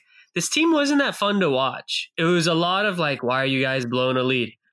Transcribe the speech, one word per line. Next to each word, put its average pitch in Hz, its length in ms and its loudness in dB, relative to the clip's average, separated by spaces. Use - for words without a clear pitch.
this 175 140 -4
team 320 220 2
wasn't 285 280 2
that 254 160 0
fun 202 260 0
to 165 80 2
watch. 127 680 -4
It 165 60 0
was 170 240 2
a 170 60 2
lot 180 320 0
of, 185 140 -2
like, 143 240 -2
"Why 127 180 0
are 135 40 0
you 135 160 0
guys 131 240 -2
blowing 127 320 0
a 127 60 0
lead? 127 300 -2